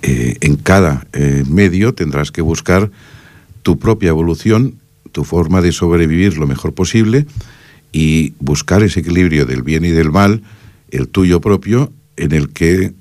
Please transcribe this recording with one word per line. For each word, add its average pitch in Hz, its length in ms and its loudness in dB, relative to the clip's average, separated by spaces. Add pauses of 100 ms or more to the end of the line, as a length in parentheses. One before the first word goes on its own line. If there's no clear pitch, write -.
Eh, 60 380 -2
en 73 160 2
cada, 80 560 0
eh, 69 360 0
medio 95 460 2
tendrás 76 360 -4
que - 120 -6
buscar 90 480 0 (720)
tu 82 160 0
propia 107 320 0
evolución, 85 680 0 (360)
tu 76 120 -4
forma 85 360 0
de 87 120 2
sobrevivir 85 640 0
lo 76 80 -2
mejor 69 280 -4
posible 113 520 0 (640)
y 78 480 0
buscar 73 440 0
ese 90 180 0
equilibrio 80 460 0
del 64 160 -4
bien 80 220 -2
y 87 60 0
del 80 220 2
mal, 101 300 2 (480)
el 65 180 -6
tuyo 90 320 2
propio, 110 520 0 (240)
en 76 160 -4
el 73 180 0
que 92 500 0